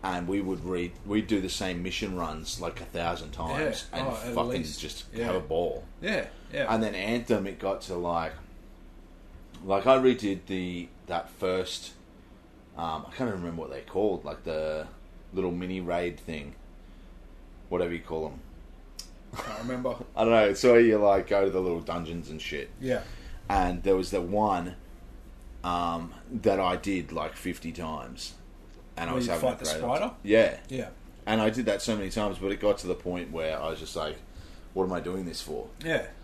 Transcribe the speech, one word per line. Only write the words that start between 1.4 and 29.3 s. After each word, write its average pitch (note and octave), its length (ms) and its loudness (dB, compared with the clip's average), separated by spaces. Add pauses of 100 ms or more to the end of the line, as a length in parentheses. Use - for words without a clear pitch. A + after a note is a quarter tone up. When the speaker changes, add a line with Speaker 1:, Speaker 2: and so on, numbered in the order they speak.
Speaker 1:
the F#2 80 -2
same F2+ 340 -2
mission F#2 340 -4
runs, D#2 440 -6
like, E2+ 180 -6
a D#2+ 60 -10
thousand E2+ 460 -4
times E2 600 -4
Speaker 2:
Yeah. E2+ 80 -6
Speaker 1:
and - 80 -2
Speaker 2:
Oh, - 40 -4
at - 220 -6
Speaker 1:
fucking E2+ 160 0
Speaker 2:
least. D#2+ 300 -4
Speaker 1:
just - 240 -10 (100)
Speaker 2:
Yeah. A#2 120 -4
Speaker 1:
have F#2 100 0
a F#2 60 2
ball. D2+ 420 -2 (180)
Speaker 2:
Yeah, F3 260 -2 (260)
yeah. A2+ 200 0
Speaker 1:
And A2+ 80 2
then G#2 140 0
Anthem, G#2+ 520 0
it F2+ 120 -8
got G2 240 -2
to, F#2 120 -6
like, E2+ 360 0 (1300)
like, G2 200 2
I C3 120 10
redid G#2+ 500 4
the, F2+ 400 -4 (200)
that E2+ 220 -4
first, - 600 -2 (880)
um, D#2+ 300 -4
I - 80 -16
can't B2+ 140 -2
even F#2+ 120 -4
remember E2+ 200 -6
what C2+ 100 -8
they're C2+ 100 -10
called, G2 420 0
like, D2+ 220 -8
the D#2 420 -2 (460)
little F#2 180 0
mini F#2 300 -4
raid F2 380 -2
thing, D2 360 -10 (1120)
whatever F2 260 0
you E2+ 80 -4
call D#2+ 260 -4
'em. C#2+ 120 -10 (960)
Speaker 2:
Can't - 240 -8
remember. B2 360 -2 (100)
Speaker 1:
<laughs> - 100 -12
I G#2+ 80 6
don't A2+ 80 8
know. A2 180 10
It's G2 140 0
where A#2+ 160 12
you, A2+ 180 10
like, G2+ 300 6
go G2+ 180 6
to G2 60 4
the F#2+ 80 2
little F2 220 0
dungeons E2 480 -4
and D#2 120 -8
shit. D2 280 -6 (100)
Speaker 2:
Yeah. B2+ 220 0 (480)
Speaker 1:
And F#2 340 2
there G2 120 6
was F#2 160 0
the G2 100 2
one, F2+ 540 2 (880)
um, E2+ 500 -2 (180)
that G2 280 2
I F2+ 180 2
did, F2 340 -2
like, D#2+ 240 -6
fifty E2 360 -8
times. D2+ 640 -8 (600)
And E2 140 -4
I E2 40 -2
Speaker 2:
Where D#2+ 40 0
Speaker 1:
was - 100 0
Speaker 2:
you F#2 60 0